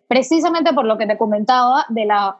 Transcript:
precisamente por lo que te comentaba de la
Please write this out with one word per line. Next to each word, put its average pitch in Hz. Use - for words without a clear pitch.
precisamente 320
por 262
lo 220
que 214
te 202
comentaba 247
de 226
la 202